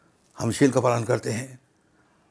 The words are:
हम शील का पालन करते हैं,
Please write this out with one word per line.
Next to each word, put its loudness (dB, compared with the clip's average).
हम -4
शील 4
का 2
पालन 0
करते -2
हैं, -8